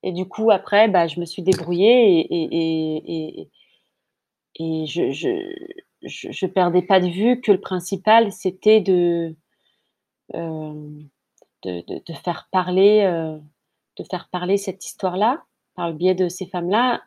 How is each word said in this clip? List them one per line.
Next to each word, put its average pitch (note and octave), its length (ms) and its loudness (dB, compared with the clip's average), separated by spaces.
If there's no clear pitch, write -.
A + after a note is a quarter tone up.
Et F#3 100 -4
du F3+ 120 -4
coup, A3 260 0
après, G#3 380 4
bah, F3+ 180 2
je D#3+ 140 -6
me E3+ 60 -4
suis - 160 -12
débrouillée F3+ 760 4
et, - 140 -4
et, E3 180 -2
et, D#3+ 880 -4
et, D3+ 80 -14
et D#3+ 260 -4
je, D3 240 -2
je, A2+ 420 -4
je, - 280 -12
je - 160 -6
perdais F3+ 360 2
pas F#3+ 180 2
de F3+ 80 -2
vue A3 320 0
que A3 100 -2
le F#3+ 100 4
principal, G3+ 720 2
c'était G#3 500 2
de, E3+ 540 0
euh, D#3+ 380 -8
de, F2+ 240 -8
de, - 180 -8
de E3+ 60 -12
faire - 400 -8
parler, F#3+ 520 4
euh, E3 320 -2
de E3+ 80 -12
faire - 260 -10
parler F3+ 280 -2
cette G3 260 -8
histoire-là G3+ 580 -2
par F3 140 -6
le E3 60 -6
biais F3+ 200 2
de F3 140 0
ces E3+ 180 -8
femmes-là. G#3 600 -2